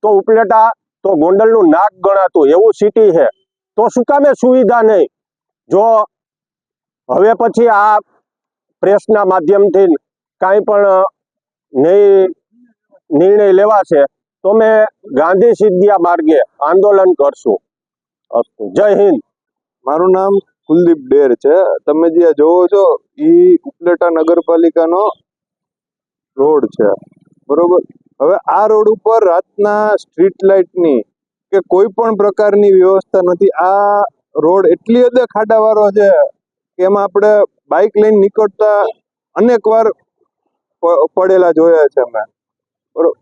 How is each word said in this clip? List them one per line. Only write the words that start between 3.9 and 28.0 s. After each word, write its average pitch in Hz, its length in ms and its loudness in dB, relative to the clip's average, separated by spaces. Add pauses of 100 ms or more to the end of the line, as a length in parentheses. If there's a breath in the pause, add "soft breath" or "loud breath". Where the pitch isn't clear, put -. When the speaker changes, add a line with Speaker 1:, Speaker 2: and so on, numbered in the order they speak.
Speaker 1:
કામે 285 260 0 (100)
સુવિધા 240 420 2
નહીં? 214 260 2 (640)
જો 190 140 0 (1200)
હવે 180 260 0
પછી 226 340 -2
આ 214 280 0 (880)
પ્રેસના 202 420 0
માધ્યમથી 185 720 0 (440)
કાંઈ 190 280 -2
પણ 202 180 0 (880)
નહીં 190 600 2 (760)
નિર્ણય 196 420 2
લેવાશે, 196 500 0 (420)
તો 185 60 -2
અમે 220 200 2 (420)
ગાંધી 185 480 0
સિદ્ધિયા 190 460 0
માર્ગે 160 320 0 (220)
આંદોલન 190 540 2
કરશું. 139 440 -4 (720)
અસ્તુ. - 320 -6 (140)
જય 208 200 0
હિન્દ. 196 240 0 (680)
Speaker 2:
મારું 170 260 0
નામ 190 220 -2 (300)
કુલદીપ 165 440 0
ડેર 135 260 2
છે. 143 220 0 (280)
તમે 156 260 -2
જે 165 160 0
આ 151 120 0
જોવો 165 280 2
છો, 196 180 0 (340)
ઈ 170 460 2
ઉપલેટા 175 460 -4
નગરપાલિકાનો 165 920 -2 (1300)
રોડ 143 300 0
છે, 104 220 -4 (600)
બરોબર? 170 340 0 (380)